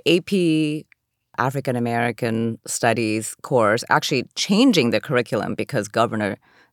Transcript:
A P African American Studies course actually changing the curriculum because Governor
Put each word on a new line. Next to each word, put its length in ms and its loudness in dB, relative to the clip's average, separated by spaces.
A 120 4
P 680 -2
African 360 -2
American 920 -2
Studies 760 -2
course 460 2
actually 480 0
changing 540 4
the 100 2
curriculum 560 -2
because 320 -4
Governor 480 -2